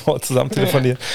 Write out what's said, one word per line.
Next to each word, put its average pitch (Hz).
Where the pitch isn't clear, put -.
wir 151
uns -
zusammen 127
telefonieren. 131